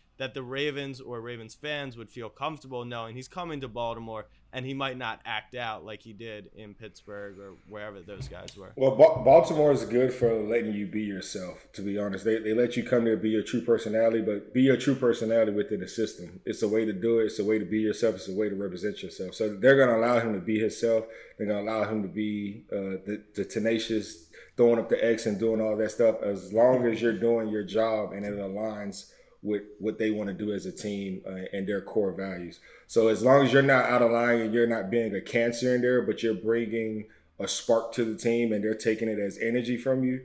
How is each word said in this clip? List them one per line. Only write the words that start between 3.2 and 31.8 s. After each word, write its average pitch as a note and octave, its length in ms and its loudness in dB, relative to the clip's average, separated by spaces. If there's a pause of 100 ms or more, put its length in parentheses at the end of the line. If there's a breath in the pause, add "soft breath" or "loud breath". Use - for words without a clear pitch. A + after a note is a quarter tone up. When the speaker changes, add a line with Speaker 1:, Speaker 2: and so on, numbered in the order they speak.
Speaker 1:
coming E3 340 -10
to C3 60 -8
Baltimore A2+ 600 -8 (260)
and B2+ 120 -8
he C3+ 80 -8
might C3+ 240 -6
not A#2 280 -8
act A2 300 -8
out A2 300 -8
like G#2+ 160 -14
he A2+ 120 -20
did G#2+ 420 -14
in G#2 200 -18
Pittsburgh G2+ 640 -16
or G2 140 -18 (160)
wherever G#2 320 -14
those F#2+ 260 -14
guys F2+ 280 -16
were? G2 200 -18
Speaker 2:
Well, C3+ 220 2
Ba-, D#3 260 10
Baltimore D3+ 480 8
is A#2 140 2
good B2 280 2
for A#2 180 2 (120)
letting G#2+ 300 -2
you G2+ 120 -4
be G#2 160 -4
yourself, F#2+ 720 -8
to G2+ 80 -12
be G2+ 160 -4
honest. G2 280 -4
They, A2 120 4
they G#2+ 160 -2
let A#2+ 240 2
you A#2 60 0
come A#2+ 220 2
there, A2 120 2
be G#2+ 120 -2
your G#2+ 120 2
true A#2+ 200 -2
personality, A2+ 600 2
but G2+ 320 -4
be B2+ 80 4
your C3+ 160 8
true C#3 160 2
personality A2+ 600 2
within G2+ 260 -2
the F2+ 80 -8
system. F#2 580 -6
It's G#2+ 160 -6
a A2 60 2
way A2 180 2
to G#2+ 80 -2
do A2+ 260 2
it. A2 80 2
It's G#2 120 -6
a G2 60 0
way A2 120 2
to G2 80 -4
be G#2 140 -2
yourself. G#2+ 360 0
It's - 140 -12
a F#2 60 -8
way G#2+ 140 0
to G2 60 -4
represent F#2+ 460 -6
yourself. F#2 320 -10
So G#2+ 220 -4
they're B2+ 220 6
gonna B2 200 6
allow A#2+ 220 2
him A2+ 140 0
to F#2+ 80 -4
be G#2+ 180 0
himself. A2+ 460 0 (320 loud breath)
They're G#2+ 100 -4
gonna G#2 140 -2
allow G#2+ 280 -2
him G#2+ 140 -2
to F#2 60 -6
be, G#2 600 -6
uh, F#2+ 360 -4
the, G#2 160 -6 (100)
the G2 120 -4
tenacious, A2 840 -2 (300 loud breath)
throwing A#2 200 6
up A2 120 -2
the - 140 2
X A2+ 220 2
and G#2 140 -2
doing A2+ 220 0
all G#2+ 160 0
that G#2+ 140 0
stuff, A2+ 300 2
as G2 320 -4
long A#2+ 320 6
as A2 160 0
you're A2+ 160 2
doing A2+ 300 2
your G#2 160 -4
job G#2+ 480 0
and G2+ 140 -8
it G#2 120 -6
aligns G2+ 720 -8 (320 soft breath)
with G2+ 200 -2 (160)
what G#2+ 180 -4
they A2 140 0
wanna G#2 220 -4
do G#2 180 -4
as F#2 160 -6
a F#2 40 -8
team, G2 540 -8
uh, F#2+ 60 -10 (220)
and G2 140 -4
their G2+ 140 -4